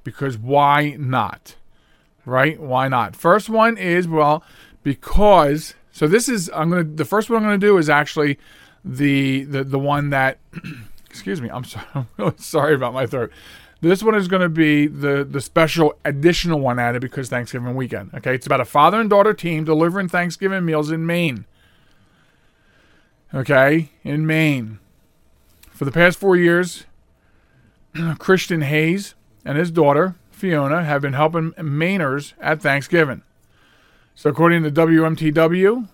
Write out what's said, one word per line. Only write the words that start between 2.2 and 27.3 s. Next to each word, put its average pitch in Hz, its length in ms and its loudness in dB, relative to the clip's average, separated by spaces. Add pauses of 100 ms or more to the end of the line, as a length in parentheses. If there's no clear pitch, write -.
Right? 131 340 0
Why 131 300 -2
not? 117 260 -2
First 196 320 2
one 220 300 2
is, 180 300 -2
well, 156 360 0 (400)
because, 156 920 4 (160)
so - 160 0
this 220 200 2
is, 202 260 -4
I'm 156 160 -2
gonna, 175 140 0
the 156 220 -6
first 208 240 -2
one 233 80 0
I'm 214 60 -2
gonna 208 140 0
do 202 200 4
is 156 120 2
actually 147 480 0 (460)
the, 135 600 0
the, 139 200 -6
the 135 160 -4
one 143 300 -2
that, 135 300 0 (340)
<clears throat> - 360 -20
excuse 190 320 -10
me, 120 80 -8
I'm 123 140 -10
sorry, - 260 -14
<laughs> - 60 -14
I'm 131 120 -6 (100)
really 196 200 -4
sorry 151 380 0
about 123 180 -2
my 131 120 -4
throat. 117 260 -6 (500)
This 180 220 2
one 220 120 4
is 196 120 0
gonna 180 220 0
be 151 380 2
the, 143 360 -2
the 139 180 -8
special 160 640 0
additional 156 560 0
one 123 200 -2
added 120 220 -2
because 131 280 -10
Thanksgiving 123 460 -6
weekend. 113 380 -8
Okay, 131 220 -4
it's 127 100 -8
about 139 160 0
a 117 40 -6
father 165 340 4
and 220 100 -2
daughter 208 240 4
team 170 300 -6
delivering 170 440 0
Thanksgiving 180 580 -4
meals 151 260 -2
in 160 140 -4
Maine. 165 400 -4 (1900)
Okay, 139 580 2 (120)
in 156 240 -4
Maine. 143 520 -2 (920)
For - 140 -8
the 135 60 -4
past 170 280 2
four 196 160 4
years, 175 500 0 (1120)